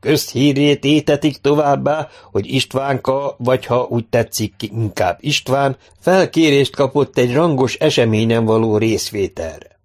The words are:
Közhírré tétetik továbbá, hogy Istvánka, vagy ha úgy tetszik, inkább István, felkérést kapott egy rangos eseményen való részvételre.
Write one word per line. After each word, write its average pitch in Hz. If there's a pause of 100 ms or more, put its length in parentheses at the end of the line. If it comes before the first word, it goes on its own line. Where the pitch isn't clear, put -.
Közhírré 143
tétetik 147
továbbá, 143 (220)
hogy 98
Istvánka, 135
vagy 127
ha 120
úgy 117
tetszik, 113
inkább 107
István, 139 (220)
felkérést 160
kapott 139
egy 123
rangos 139
eseményen 113
való 110
részvételre. 98